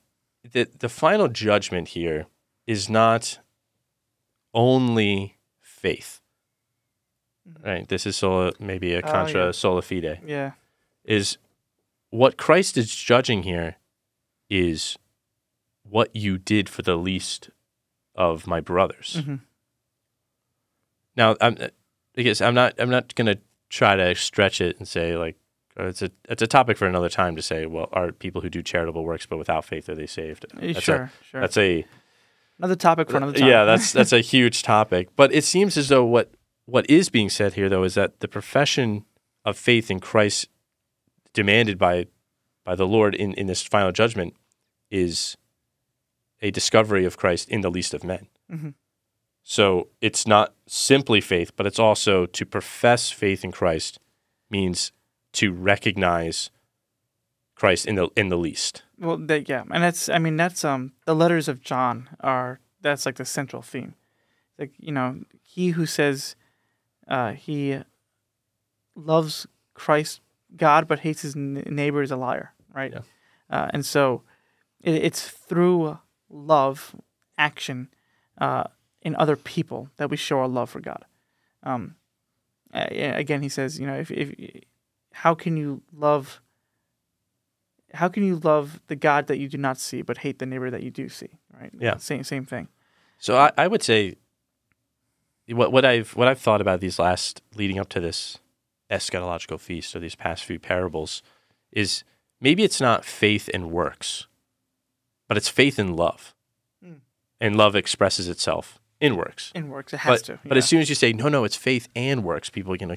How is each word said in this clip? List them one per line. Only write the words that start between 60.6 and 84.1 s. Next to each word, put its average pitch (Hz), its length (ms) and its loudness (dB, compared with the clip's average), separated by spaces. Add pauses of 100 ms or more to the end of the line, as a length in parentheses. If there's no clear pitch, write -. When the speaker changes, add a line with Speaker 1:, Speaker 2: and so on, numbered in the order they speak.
Speaker 2:
um, 135 280 -4 (140)
the 160 80 2
letters 170 340 2
of 127 120 -6
John 127 480 -4 (120)
are, 127 380 -4 (220)
that's, 143 260 -2
like, 131 100 -6
the 131 80 -10
central 127 380 -8
theme. - 320 -12 (640)
Like, 139 200 -10
you 156 140 -12
know, 131 280 -4 (220)
he 180 280 -4
who 165 160 -2
says, 143 480 -2 (720)
uh, 123 260 -4
he 143 460 -6 (1200)
loves 160 500 -2 (280)
Christ, - 460 0 (360)
God, 160 320 4
but 147 120 -2
hates 156 220 -6
his 147 140 -10
n-, 139 320 -8
neighbor 143 340 -2
is 131 80 -4
a 131 60 -6
liar, - 360 -6 (220)
right? 135 180 -10
Speaker 1:
Yeah. - 80 -14 (500)
Speaker 2:
Uh, - 220 -4
and 143 140 -4
so 135 360 2 (580)
it, 165 140 0
it's - 340 -2
through 170 720 0 (300)
love, 143 680 0 (400)
action, 143 520 -4 (520)
uh, 131 240 -2 (380)
in 160 140 -4
other 151 200 2
people 135 600 -8
that 147 140 -6
we 147 60 -6
show 147 240 -2
our 127 80 0
love 123 220 -4
for - 100 -14
God. - 240 -14 (580)
Um, 123 320 -8 (800)
a-, - 180 -6
a-, 143 240 -6
again, 147 260 -4
he 139 60 -6
says, 139 300 -6
you 135 80 -8
know, 139 80 -8
if, 143 160 -10